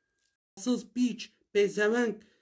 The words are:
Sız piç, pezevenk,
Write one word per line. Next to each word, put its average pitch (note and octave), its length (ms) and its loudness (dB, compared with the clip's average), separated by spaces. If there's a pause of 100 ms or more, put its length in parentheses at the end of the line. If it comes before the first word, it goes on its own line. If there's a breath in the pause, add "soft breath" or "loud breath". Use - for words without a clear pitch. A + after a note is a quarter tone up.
(580)
Sız A#3 360 -2
piç, B3 400 -2 (200)
pezevenk, G#3 720 2 (180 soft breath)